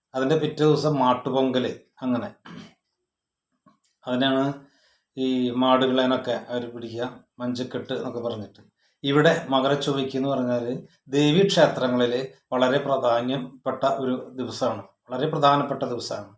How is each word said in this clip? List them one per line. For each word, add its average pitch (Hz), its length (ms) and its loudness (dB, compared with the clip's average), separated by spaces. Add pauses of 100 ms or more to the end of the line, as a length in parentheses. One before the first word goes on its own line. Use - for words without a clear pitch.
(140)
അതിൻ്റെ 135 260 2
പിറ്റേ 151 240 -2
ദിവസം 151 360 4
മാട്ടുപൊങ്കൽ. 127 680 2 (340)
അങ്ങനെ 120 300 -4 (1700)
അതിനാണ് 131 400 0 (720)
ഈ 131 100 0 (340)
മാടുകളേനൊക്കെ 127 720 2 (140)
അവര് 120 240 -6
പിടിക്കുക, 117 320 -8 (340)
മഞ്ചക്കെട്ട് 123 540 -6
എന്നൊക്കെ 117 320 -6
പറഞ്ഞിട്ട്. 110 360 -10 (420)
ഇവിടെ 147 300 4 (160)
മകരച്ചൊവ്വയ്ക്ക് 135 680 0
എന്ന് 139 120 -2
പറഞ്ഞാല് 123 420 -2 (440)
ദേവീക്ഷേത്രങ്ങളില് 143 1080 4 (300)
വളരെ 127 340 2
പ്രധാനപ്പെട്ട 123 960 -2 (180)
ഒരു 127 140 -2 (240)
ദിവസമാണ്, 107 440 -4 (220)
വളരെ 127 280 -4
പ്രധാനപ്പെട്ട 143 500 2
ദിവസമാണ് 113 540 -6